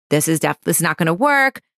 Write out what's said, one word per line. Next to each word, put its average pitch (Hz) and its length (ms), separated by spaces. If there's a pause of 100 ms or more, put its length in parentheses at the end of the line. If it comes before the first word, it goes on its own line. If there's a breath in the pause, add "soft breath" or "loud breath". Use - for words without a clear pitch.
this 151 180
is 160 140
def-, 151 220
this 170 160
is - 40
not 160 140
gonna 165 160
work, 269 480 (180)